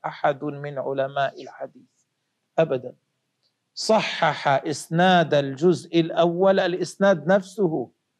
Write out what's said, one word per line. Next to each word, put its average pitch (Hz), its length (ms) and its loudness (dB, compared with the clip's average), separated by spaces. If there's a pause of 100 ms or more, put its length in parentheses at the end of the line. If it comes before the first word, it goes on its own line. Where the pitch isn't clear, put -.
أحد 151 380 -2
من 143 340 -8
علماء 139 640 -4
الحديث 131 400 -16 (760)
أبدًا. 131 360 -2 (800)
صحح - 760 -2
إسناد 165 840 2
الجزء 143 640 2
الأول، 175 600 2
الإسناد 180 680 0
نفسه 185 640 0 (300)